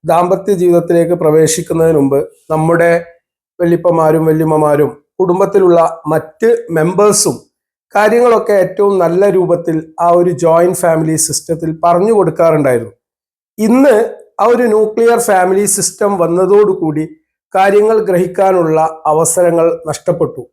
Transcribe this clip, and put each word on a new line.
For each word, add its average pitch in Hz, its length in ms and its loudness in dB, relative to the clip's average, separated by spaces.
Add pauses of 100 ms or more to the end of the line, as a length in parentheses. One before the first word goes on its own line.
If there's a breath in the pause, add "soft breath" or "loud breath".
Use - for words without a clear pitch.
ദാമ്പത്യ 180 480 0
ജീവിതത്തിലേക്ക് 170 680 0
പ്രവേശിക്കുന്നതിന് 160 760 0
മുമ്പ് 139 200 0 (320)
നമ്മുടെ 165 400 0 (680)
വല്യപ്പന്മാരും 165 640 0
വല്യമ്മമാരും 156 680 0 (280)
കുടുംബത്തിലുള്ള 185 600 2 (320)
മറ്റ് 160 380 -2 (220)
മെമ്പേഴ്സും 175 640 0 (600)
കാര്യങ്ങളൊക്കെ 226 580 2
ഏറ്റവും 202 400 0 (100)
നല്ല 180 260 0
രൂപത്തിൽ 170 480 -2 (280)
ആ - 20 2 (120)
ഒരു 180 120 0 (120)
ജോയിന്റ് 170 380 2
ഫാമിലി 160 340 0 (100)
സിസ്റ്റത്തിൽ 165 440 -6 (140)
പറഞ്ഞു 175 300 2
കൊടുക്കാറുണ്ടായിരുന്നു. 156 800 0 (640)
ഇന്ന് 240 380 4 (440)
ആ 208 140 2
ഒരു 240 200 0
ന്യൂക്ലിയർ 226 540 0
ഫാമിലി 190 380 0 (100)
സിസ്റ്റം 202 420 -4
വന്നതോടുകൂടി 175 880 0 (480)
കാര്യങ്ങൾ 208 440 2 (120)
ഗ്രഹിക്കാനുള്ള 180 720 0 (320)
അവസരങ്ങൾ 170 580 0 (180)
നഷ്ടപ്പെട്ടു. 160 540 -6 (120)